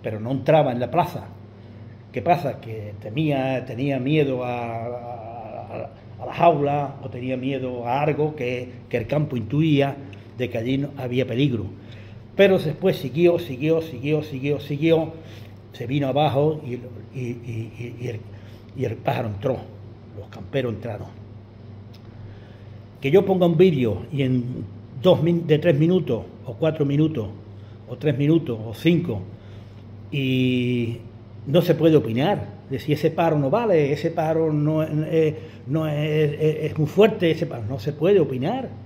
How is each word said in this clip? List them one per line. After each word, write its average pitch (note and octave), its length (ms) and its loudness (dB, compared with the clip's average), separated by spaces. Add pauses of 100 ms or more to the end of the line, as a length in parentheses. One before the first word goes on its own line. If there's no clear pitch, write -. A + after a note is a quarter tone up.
pero G#2+ 180 -6
no B2 120 -4
entraba D3 380 4
en A#2+ 100 -4
la B2 100 -2
plaza. - 380 -2 (840)
¿Qué B2 80 -4
pasa? D#3+ 400 0
Que G#2+ 400 -10
temía, C3 640 0
tenía B2+ 340 -2
miedo C3+ 460 2
a, A#2 400 -6
a, A#2+ 1040 -10 (300)
a B2 60 -8
la - 80 -8
jaula, C#3+ 680 2
o C3+ 60 -10
tenía B2+ 300 -6
miedo B2+ 480 -4
a C3 160 0
algo D3+ 340 0
que, B2 320 -4 (220)
que B2 80 0
el A2+ 80 -2
campo D3 300 0
intuía C#3 600 4 (400)
de B2 140 -2
que A#2+ 80 -4
allí C3 200 0
no C#3 200 -2
había B2+ 280 0
peligro. A#2+ 380 2 (720)
Pero F#3+ 220 8
después D#3 400 0
siguió, E3+ 400 4
siguió, D3+ 420 0
siguió, C#3+ 420 -2
siguió, C#3 380 -4
siguió, D#3+ 520 2 (600)
se A#2+ 140 -8
vino C#3 220 0
abajo D3 580 2
y, A#2+ 80 -6 (440)
y, - 20 -8
y, A2+ 580 -8
y, A#2+ 200 -10
y B2 100 -6
el, A2 120 -6 (560)
y B2+ 80 -2
el A2+ 120 -2
pájaro B2 320 -2
entró, A2 280 -2 (640)
los - 100 -14
camperos B2 460 -4
entraron. G2+ 500 -10 (1800)
Que C#3 60 2
yo F#3+ 160 8
ponga F#3 180 4
un E3+ 140 4
vídeo B2 520 4
y C#3 120 -2
en B2 420 0 (380)
dos F3 200 6
min-, E3+ 240 2
de D3 120 6
tres D3+ 200 4
minutos, D3+ 440 2 (240)
o A#2 80 -10
cuatro D#3 320 0
minutos, C#3+ 420 0 (580)
o B2 120 -12
tres C#3+ 180 0
minutos, C#3+ 480 2
o A2+ 80 -8
cinco, C3+ 480 2 (880)
y B2+ 920 0 (460)
no E3 140 6
se F3 140 4
puede D#3 220 6
opinar B2+ 760 0
de C3 80 -4
si D3 160 0
ese D3+ 160 2
pájaro D#3+ 280 2
no C#3 120 2
vale, F3 420 4
ese D#3+ 180 0
pájaro D#3+ 440 0
no, D3+ 280 2
eh, D#3 540 2 (300)
no D#3 200 0
es, D3+ 460 2
es, D#3 380 0
es D3+ 80 -4
muy D3 80 2
fuerte, F3 440 4
ese D#3 140 0
pájaro, A2 240 -6
no C3 100 -6
se D3 140 -4
puede F#3 280 4
opinar. D#3+ 500 -2 (160)